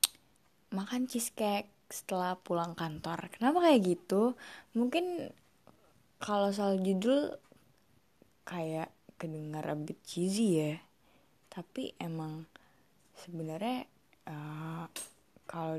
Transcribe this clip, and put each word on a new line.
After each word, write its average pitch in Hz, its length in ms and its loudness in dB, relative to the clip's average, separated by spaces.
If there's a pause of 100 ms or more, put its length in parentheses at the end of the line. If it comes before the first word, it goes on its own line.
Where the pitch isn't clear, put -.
(760)
makan 247 320 -2
cheesecake 214 640 -2 (160)
setelah 180 480 -2
pulang 170 400 -2
kantor. 165 560 -6
Kenapa 311 320 2
kayak 220 320 8
gitu? 220 400 2 (400)
Mungkin 320 560 0 (880)
kalau 202 320 2
soal 196 320 2
judul 220 480 4 (1120)
kayak 160 480 -4 (240)
kedengar 156 560 -6
a 151 80 -2
bit 151 240 -8
cheesy 185 640 2
ya. 151 80 0 (720)
Tapi - 560 -10
emang 160 400 -6 (760)
sebenarnya, 175 640 -6 (480)
eh, 156 540 -8 (580)
kalau 160 360 -4